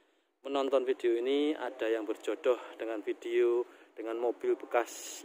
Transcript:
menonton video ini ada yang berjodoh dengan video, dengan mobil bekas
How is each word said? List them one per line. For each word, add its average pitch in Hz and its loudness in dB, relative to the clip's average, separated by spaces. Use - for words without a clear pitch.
menonton 135 2
video 120 2
ini 143 2
ada 120 -4
yang 110 0
berjodoh 113 0
dengan 110 -4
video, 120 2
dengan 113 -6
mobil 120 0
bekas - -4